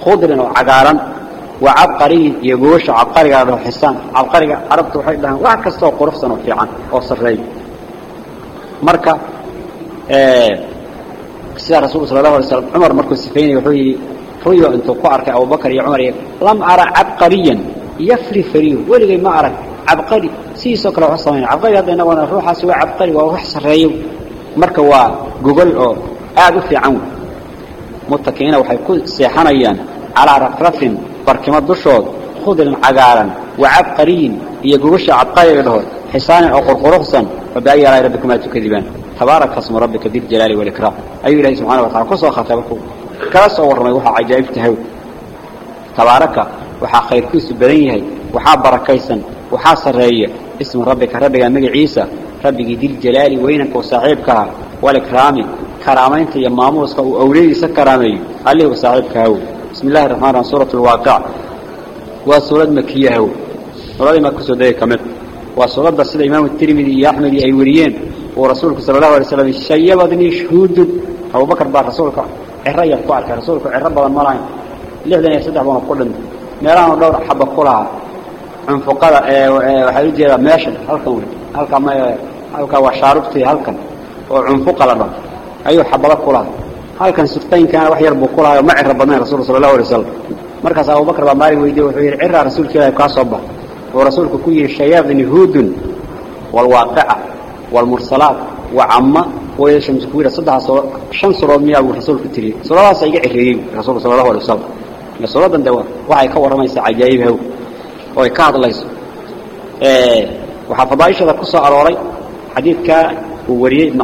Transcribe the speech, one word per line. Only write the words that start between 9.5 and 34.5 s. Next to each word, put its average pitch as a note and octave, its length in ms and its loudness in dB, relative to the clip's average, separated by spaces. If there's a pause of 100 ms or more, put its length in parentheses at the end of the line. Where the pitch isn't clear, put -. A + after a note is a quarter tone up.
ee, B2+ 420 4 (1080)
sida D#3+ 240 0
Rasuulku C#3 280 -2
sallallahu C#3 260 2
alayhi C3 140 0
wa C3 80 0
sallam, C3 180 -4
Umar E3 200 4
markuu C#3+ 200 0
sifeynayay C#3 420 0
wuxuu C3+ 160 0
yidhi, C3 260 0 (440)
ruyo E3+ 300 4
intuu A#2+ 220 -2
ku - 120 0
arkay C3+ 280 0
Abu B2+ 120 2
Bakar C3+ 240 -2
iyo C3 140 0
Umar C#3 160 0
iyo, B2 140 -2 (260)
"لم G#3 220 4
أرى F3 220 4 (120)
عبقريا F3 580 2 (460)
يفري G#3 420 0
فريه." D3+ 340 0 (120)
Weligay G3+ 320 4
ma F#3 100 0
arag D3 220 0 (320)
cabqari E3 440 0 (260)
sidiisoo G#3+ 380 -2
kale D#3+ 140 2
wax D#3 160 0
samaynaya. C3+ 300 0
Cabqari G3+ 240 2
hadda F3+ 160 0
inaguna E3 340 2
ruuxaasi F3 400 -2
waa D#3+ 140 2
cabqari, E3 320 0
waa D3+ 120 2
wax E3+ 180 -2 (100)
sarreeyo. D3+ 380 2 (640)
Marka E3+ 260 2
waa C#3 260 6 (340)
gogol D3+ 340 4
oo B2 180 2 (420)
aad F3 200 2
u F#3 60 -2
fiican. C3+ 340 2 (1120)
Muttakiina C#3+ 500 -2
waxay B2 200 0
ku F#3 140 -4 (140)
seexanayaan C3+ 720 2 (360)
calaa C#3 240 4
rafrafin, C3 540 0 (320)
barkimo D3 360 2
dushood, C#3+ 440 2 (360)
khudrin D#3 420 0
cagaaran, B2 460 6 (300)
wa C3+ 100 4
cabqariyin D3+ 640 2 (280)